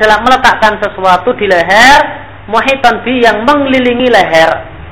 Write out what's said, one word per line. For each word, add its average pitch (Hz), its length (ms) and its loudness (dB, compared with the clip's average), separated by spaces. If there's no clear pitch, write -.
adalah 214 160 2
meletakkan 226 640 0
sesuatu 190 480 -2
di 208 160 -4
leher, 196 480 4
muhitan 233 560 -2
bi, 240 240 -2
yang 214 160 0
mengelilingi 262 640 0
leher, 165 640 0